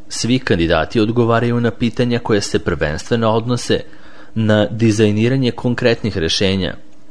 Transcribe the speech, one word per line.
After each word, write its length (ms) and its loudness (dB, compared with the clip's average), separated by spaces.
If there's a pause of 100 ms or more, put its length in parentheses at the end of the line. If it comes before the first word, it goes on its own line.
svi 320 -2
kandidati 600 2
odgovaraju 600 2
na 120 0
pitanja 480 0
koje 220 0
se 180 -2
prvenstveno 720 -2
odnose 500 0 (560)
na 360 2
dizajniranje 800 2
konkretnih 680 -2
rešenja, 580 0 (360)